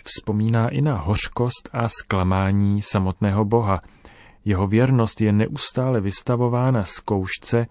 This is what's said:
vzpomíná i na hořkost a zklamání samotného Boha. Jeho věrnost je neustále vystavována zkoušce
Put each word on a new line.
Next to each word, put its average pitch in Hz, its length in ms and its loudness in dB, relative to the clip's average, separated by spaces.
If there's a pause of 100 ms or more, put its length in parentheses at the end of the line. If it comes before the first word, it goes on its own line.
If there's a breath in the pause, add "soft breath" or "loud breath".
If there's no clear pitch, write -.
vzpomíná 113 640 0
i 135 120 -2
na 143 160 0
hořkost 104 760 -4
a 117 160 -2
zklamání 98 920 0
samotného 98 640 0
Boha. 104 360 0 (640 loud breath)
Jeho 101 220 2
věrnost 117 540 2
je 107 120 4
neustále 127 680 0
vystavována 120 840 0
zkoušce 107 880 -2